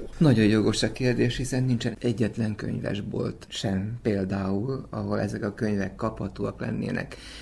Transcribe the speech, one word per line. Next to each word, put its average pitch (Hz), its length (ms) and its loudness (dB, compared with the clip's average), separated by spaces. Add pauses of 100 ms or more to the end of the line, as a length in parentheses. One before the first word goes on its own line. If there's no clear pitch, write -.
(180)
Nagyon 120 280 8
jogos 107 380 4
a 110 80 2
kérdés, 120 460 2
hiszen 131 260 0
nincsen 120 360 0
egyetlen 107 560 0
könyvesbolt - 960 -4
sem 104 520 -2
például, 98 880 -2
ahol 104 300 -2
ezek 107 240 -2
a 104 100 -2
könyvek 101 420 -2
kaphatóak 110 680 -4
lennének, - 540 -4 (260)